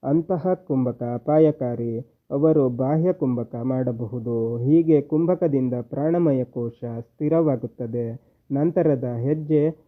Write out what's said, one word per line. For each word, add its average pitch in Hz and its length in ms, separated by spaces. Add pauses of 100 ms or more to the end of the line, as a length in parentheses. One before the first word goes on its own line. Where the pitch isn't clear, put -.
ಅಂತಹ 165 500
ಕುಂಭಕ 127 480
ಅಪಾಯಕಾರಿ. 120 960 (300)
ಅವರು 143 380
ಬಾಹ್ಯ 143 440
ಕುಂಭಕ 123 500
ಮಾಡಬಹುದು. 120 920
ಹೀಗೆ 151 460
ಕುಂಭಕದಿಂದ 156 720
ಪ್ರಾಣಮಯ 143 720
ಕೋಶ 120 400 (160)
ಸ್ಥಿರವಾಗುತ್ತದೆ. 123 1300 (260)
ನಂತರದ 147 520
ಹೆಜ್ಜೆ 147 840